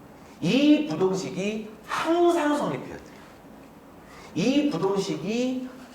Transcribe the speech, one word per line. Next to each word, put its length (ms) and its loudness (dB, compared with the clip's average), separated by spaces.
이 460 4
부등식이 840 -2
항상 720 2
성립해야 400 -4
돼. 60 -16
이 340 2
부등식이 1000 -2